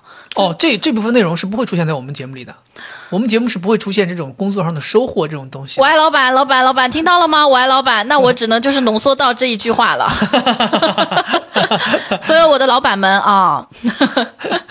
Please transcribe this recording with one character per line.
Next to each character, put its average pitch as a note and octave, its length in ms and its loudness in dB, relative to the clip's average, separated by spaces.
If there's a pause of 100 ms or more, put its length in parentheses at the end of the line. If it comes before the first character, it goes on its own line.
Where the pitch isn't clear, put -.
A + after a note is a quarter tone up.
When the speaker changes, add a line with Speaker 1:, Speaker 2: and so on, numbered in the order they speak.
(340)
Speaker 1:
哦， F3+ 240 0
这， D4+ 220 2
这 D#4+ 120 -2
部 A3 80 0
分 A3 140 -2
内 B3 80 4
容 E3+ 160 0
是 - 80 -6
不 G3 100 -6
会 B3+ 80 -2
出 G3 120 -4
现 E3+ 100 0
在 D#3 80 -2
我 C3+ 80 -8
们 B2+ 100 -12
节 C#3 140 -12
目 C3 80 -14
里 B2+ 100 -14
的， - 120 -20 (560)
我 F3+ 80 -2
们 B3 100 0
节 A3 80 2
目 A#3+ 100 0
是 G#3+ 120 -4
不 F3+ 100 -4
会 A3 80 4
出 G3 140 -6
现 F#3+ 180 0
这 F3+ 60 -8
种 C#3 180 -10
工 G3 180 -4
作 G3 120 -2
上 E3+ 100 -2
的 D3 80 -8
收 A3+ 240 0
获 E3+ 220 -2
这 D3+ 80 -8
种 C3+ 160 -12
东 C3+ 160 -14
西 - 100 -8
的。 C4 60 4
Speaker 2:
我 - 20 4
爱 D#4 100 4
老 D#4 140 4
板， C4+ 240 0
老 C4 100 4
板， C4 220 2
老 C4 80 2
板， B3+ 160 0
听 D#4 160 -2
到 F4 140 4
了 E4+ 80 2
吗？ D4+ 200 4
我 C4+ 80 4
爱 B3+ 120 4
老 C4 120 2
板， A#3+ 280 0
那 D4 100 2
我 B3+ 160 4
只 A#3 140 -4
能 A3+ 120 2
就 C#4 120 0
是 C#4 100 0
浓 A3 180 0
缩 C4+ 160 2
到 C4+ 160 0
这 B3 140 -2
一 A#3+ 100 0
句 A3+ 160 -4
话 A3 220 2
了。 B2 160 -2 (920)
Speaker 1:
<laughs> - 1160 -2
Speaker 2:
所 D#4 160 0
有 E4 140 6
我 C#4+ 80 4
的 C4 80 0
老 B3+ 160 2
板 A#3 160 0
们 G3 240 2
啊。 F#3 460 2 (1040)